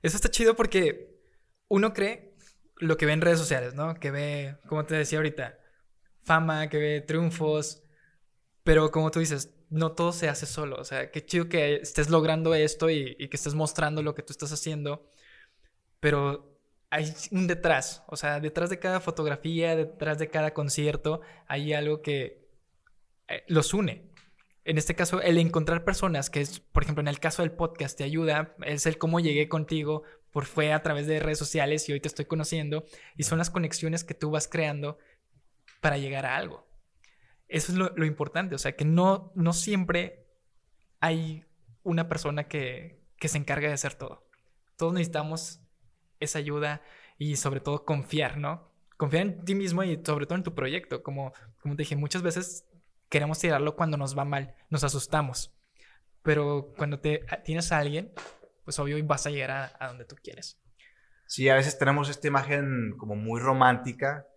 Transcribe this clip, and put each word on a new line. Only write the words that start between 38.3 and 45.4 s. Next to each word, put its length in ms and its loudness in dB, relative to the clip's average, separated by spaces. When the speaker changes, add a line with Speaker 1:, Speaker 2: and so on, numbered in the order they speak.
Speaker 1:
o 20 -6
sea, 180 -4
que 80 -2
no, 520 4
no 180 4
siempre 760 -2
hay 460 -2
una 260 0
persona 400 -4
que, 500 -8
que 120 -4
se 80 -2
encargue 300 -2
de 60 0
hacer 220 -4
todo. 320 -14
Todos 160 0
necesitamos 680 -4